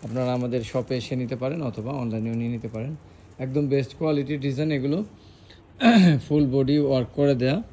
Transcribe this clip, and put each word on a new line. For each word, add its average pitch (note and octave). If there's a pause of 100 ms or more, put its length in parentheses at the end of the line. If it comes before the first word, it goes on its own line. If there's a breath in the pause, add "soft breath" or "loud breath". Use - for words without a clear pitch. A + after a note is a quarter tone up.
আপনারা B2
আমাদের B2
শপে B2+
এসে B2
নিতে B2+
পারেন C3+
অথবা B2
অনলাইনেও A2+
নিয়ে A#2
নিতে A#2
পারেন। A2+ (440 loud breath)
একদম C3+
বেস্ট C3+
কোয়ালিটির D3
ডিজাইন C#3
এগুলো। D3 (760 loud breath)
<clears throat> F#3+
ফুল D3
বডি C3+
ওয়ার্ক C3+
করে C#3+
দেয়া। C3+